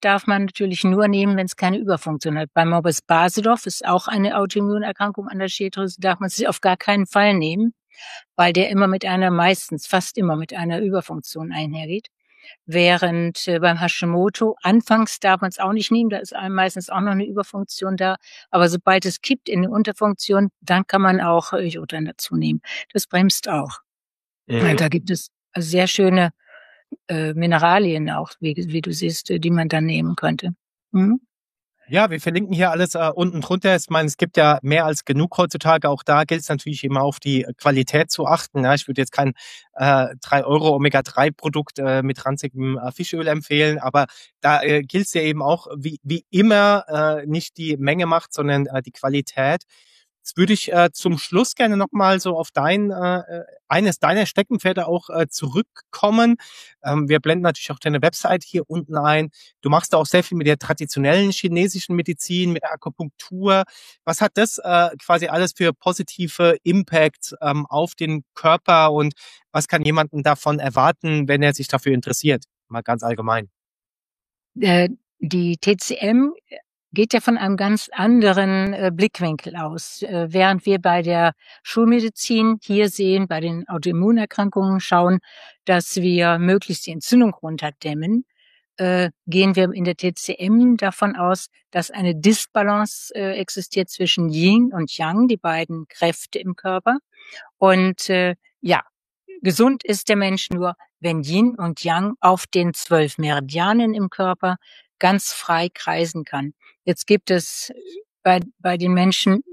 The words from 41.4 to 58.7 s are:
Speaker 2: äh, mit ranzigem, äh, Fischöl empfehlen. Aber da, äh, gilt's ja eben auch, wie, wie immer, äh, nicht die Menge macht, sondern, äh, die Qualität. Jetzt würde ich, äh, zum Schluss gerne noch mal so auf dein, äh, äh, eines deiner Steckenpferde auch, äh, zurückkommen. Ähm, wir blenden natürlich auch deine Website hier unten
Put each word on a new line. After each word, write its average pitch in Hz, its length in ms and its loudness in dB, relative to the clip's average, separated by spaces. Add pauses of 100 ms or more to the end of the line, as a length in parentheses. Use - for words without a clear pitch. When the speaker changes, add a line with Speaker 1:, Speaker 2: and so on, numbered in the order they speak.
Speaker 2:
äh, 135 220 0
mit 131 240 -4
ranzigem, 135 520 -6
äh, 127 160 -8
Fischöl 165 340 -6
empfehlen. 151 500 0
Aber 131 280 2 (340)
da, 147 240 2
äh, 147 200 0
gilt's 185 300 -4
ja 170 80 0
eben 156 200 -2
auch, 156 340 -2
wie, 147 260 -10
wie 160 280 -6
immer, 202 580 4
äh, 151 380 -2
nicht 156 320 -6
die 160 180 -4
Menge 143 300 -2
macht, 165 280 -2
sondern, 143 340 -2
äh, 131 140 -6
die 127 100 -14
Qualität. 139 720 -4 (600)
Jetzt - 140 -14
würde 190 160 4
ich, - 180 -4
äh, 175 200 4
zum 175 260 -2
Schluss 185 380 -2
gerne 214 220 0
noch 196 160 -2
mal 196 260 2
so 180 180 -4
auf 160 160 -6
dein, 190 380 0
äh, 180 300 -2
äh, 170 220 -14 (240)
eines 180 300 0
deiner 185 300 2
Steckenpferde 190 580 -2
auch, 170 240 -4
äh, 165 180 -2
zurückkommen. 214 1080 0 (480)
Ähm, 143 260 -2
wir 151 100 4
blenden 165 220 0
natürlich 165 300 -2
auch 143 80 -12
deine 147 240 -2
Website 175 400 0
hier - 260 -6
unten 156 280 -6